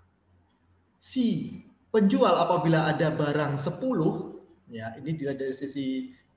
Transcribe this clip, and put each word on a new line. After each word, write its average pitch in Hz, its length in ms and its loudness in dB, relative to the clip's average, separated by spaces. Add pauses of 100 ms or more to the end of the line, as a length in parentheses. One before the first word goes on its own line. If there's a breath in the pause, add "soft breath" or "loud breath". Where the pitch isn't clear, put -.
(1000)
si 220 560 -2 (320)
penjual 202 480 4
apabila 160 480 2
ada 151 240 2
barang 147 480 0
sepuluh, - 880 -2 (240)
ya, 113 320 -10
ini 156 160 -4
dilihat 135 240 -4
dari 131 160 -6
sisi 135 560 -6 (240 loud breath)